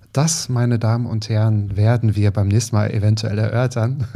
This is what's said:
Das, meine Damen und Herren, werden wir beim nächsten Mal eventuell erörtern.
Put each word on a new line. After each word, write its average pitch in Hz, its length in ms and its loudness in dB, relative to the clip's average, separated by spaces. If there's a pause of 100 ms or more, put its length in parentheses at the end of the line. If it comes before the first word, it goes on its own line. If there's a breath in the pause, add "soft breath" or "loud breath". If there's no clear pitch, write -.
(120)
Das, 156 360 -2
meine 120 320 0
Damen 113 260 0
und 110 220 -6
Herren, 107 480 0
werden 107 400 2
wir 104 160 2
beim 98 160 0
nächsten 110 260 0
Mal 104 160 2
eventuell 107 480 0
erörtern. 120 760 -2